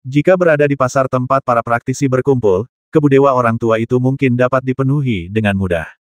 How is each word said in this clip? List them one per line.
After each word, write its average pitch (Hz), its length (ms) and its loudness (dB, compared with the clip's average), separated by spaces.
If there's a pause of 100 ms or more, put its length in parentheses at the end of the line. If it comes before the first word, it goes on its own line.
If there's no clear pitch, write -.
Jika 143 400 0
berada 156 240 2
di 143 160 -2
pasar 131 320 0
tempat 131 320 -2
para 117 160 0
praktisi 123 480 -4
berkumpul, 123 560 0 (240)
kebudewa 139 480 2
orang 117 240 0
tua 113 160 0
itu 117 240 0
mungkin 131 320 0
dapat 123 320 0
dipenuhi 131 640 -2
dengan 101 320 -2
mudah. 87 280 -4 (200)